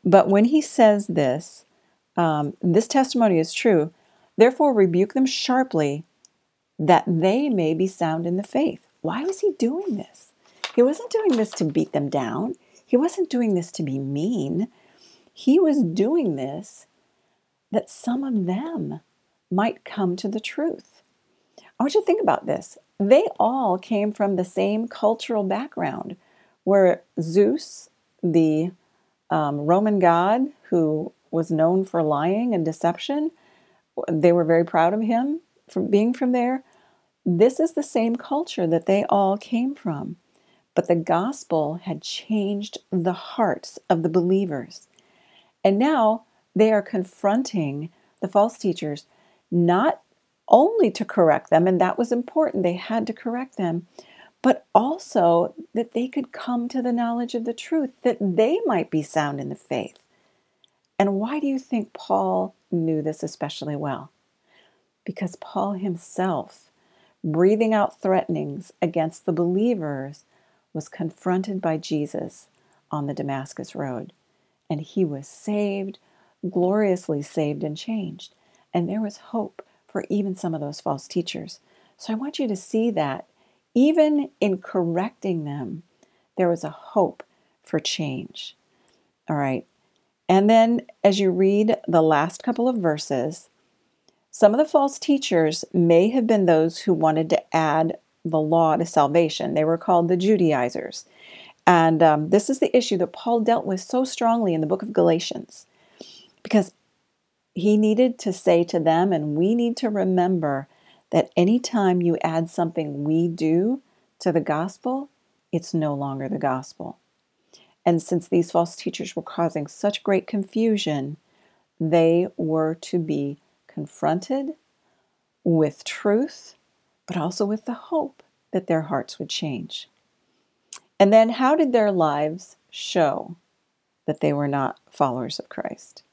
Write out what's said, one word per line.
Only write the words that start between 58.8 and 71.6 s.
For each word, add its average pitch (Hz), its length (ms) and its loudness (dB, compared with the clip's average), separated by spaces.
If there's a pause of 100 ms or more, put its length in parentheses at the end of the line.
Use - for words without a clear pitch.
be 156 140 -2
sound 147 360 -4
in 139 100 -8
the 139 60 -10
faith. - 440 -8 (960)
And 196 220 0
why 254 200 -4
do 294 60 -4
you 269 140 -2
think 226 340 -6
Paul 190 640 -2 (160)
knew 160 320 0
this 156 180 -6
especially 147 540 -8
well? 143 340 -8 (960)
Because 190 300 -8
Paul - 380 -6
himself, 180 1000 -6 (520)
breathing 202 500 2
out 208 280 -2
threatenings 160 720 -2 (100)
against 165 460 -2
the 175 60 -2
believers, 170 880 -2 (500)
was 151 160 -8
confronted 185 720 -4